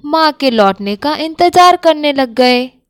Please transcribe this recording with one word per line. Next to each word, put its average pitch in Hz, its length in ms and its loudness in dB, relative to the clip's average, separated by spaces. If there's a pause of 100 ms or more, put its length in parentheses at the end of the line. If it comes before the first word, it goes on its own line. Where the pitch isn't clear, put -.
माँ 311 260 0
के 277 200 -2
लौटने 202 440 -2
का 294 200 -6
इंतज़ार 349 600 2
करने 302 380 0
लग 262 200 -4
गए। 247 380 0 (180)